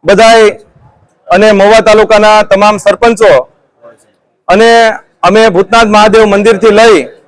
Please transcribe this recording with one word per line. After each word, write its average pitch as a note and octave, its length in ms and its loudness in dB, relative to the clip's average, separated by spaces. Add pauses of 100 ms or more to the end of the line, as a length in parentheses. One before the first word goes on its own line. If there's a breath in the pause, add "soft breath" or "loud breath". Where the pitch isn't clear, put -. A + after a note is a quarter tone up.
બધાય G#3+ 460 2 (760)
અને G#3 240 0
મહુવા G#3 280 2
તાલુકાના G#3+ 640 0
તમામ G#3 340 -2
સરપંચો G3+ 720 -2 (960)
અને A3+ 420 0 (340)
અમે G#3+ 260 0
ભૂતનાથ G3 360 -2
મહાદેવ G#3+ 400 2
મંદિરથી G#3 420 -2
લઈ G#3 400 0 (200)